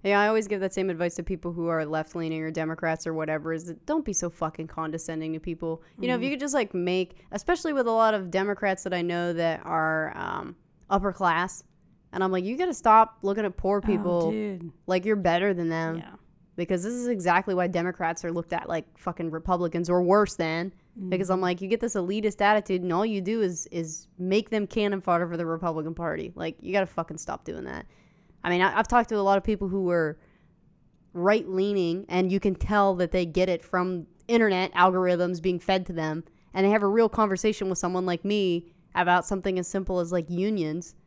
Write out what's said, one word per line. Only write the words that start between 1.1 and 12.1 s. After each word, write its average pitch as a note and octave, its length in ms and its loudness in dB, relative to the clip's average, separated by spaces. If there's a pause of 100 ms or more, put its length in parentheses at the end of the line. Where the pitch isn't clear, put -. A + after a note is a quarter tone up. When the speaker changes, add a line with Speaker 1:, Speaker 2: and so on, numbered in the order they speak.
Speaker 1:
to - 80 -8
people F3 280 -6
who E3+ 160 -4
are D#3+ 180 0
left-leaning D#3+ 560 -4
or D#3+ 80 -4
Democrats D#3+ 560 -2
or E3 80 -4
whatever, D#3 380 -2
is E3 140 -6
that E3+ 200 -12
don't D4+ 200 0
be G#3 80 -4
so F3 160 -2
fucking D#3+ 380 -6
condescending D#3+ 680 -6
to D#3+ 80 -8
people. E3 420 -8 (160)
You B3 80 -4
know, B3+ 60 2
if A#3+ 60 0
Speaker 2:
Mm-hmm. A#3 40 -4
Speaker 1:
you C4+ 60 -2
could C#4+ 100 -4
just, C#4 140 -4
like, A#3+ 200 0
make, F3+ 440 -2 (160)
especially E4 400 -2
with B3+ 140 2
a A3+ 40 2
lot A3+ 220 4
of F#3 180 -4
Democrats G3 520 0
that F3+ 100 -4
I F3 80 0
know F3 320 0
that E3 320 0
are, D#3+ 520 0
um, - 380 -8 (340)
upper G3 240 2
class, F3 500 0 (480)